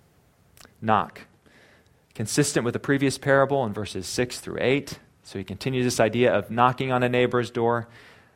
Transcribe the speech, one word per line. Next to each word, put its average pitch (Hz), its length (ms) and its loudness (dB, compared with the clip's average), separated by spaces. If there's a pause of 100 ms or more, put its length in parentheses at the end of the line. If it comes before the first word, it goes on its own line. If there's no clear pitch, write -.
(800)
Knock. 107 420 0 (920)
Consistent 123 520 -2
with 120 80 -2
the 104 60 -6
previous 139 380 0
parable 139 480 2
in 101 80 -4
verses 98 320 -8
six - 340 -4
through 85 200 -10
eight, 139 400 0 (240)
so - 160 -12
he 95 60 -10
continues 131 400 -4
this 123 140 0
idea 117 320 4
of 98 200 0
knocking 127 400 2
on 127 100 0
a 123 80 4
neighbor's 123 400 2
door. 117 380 0 (480)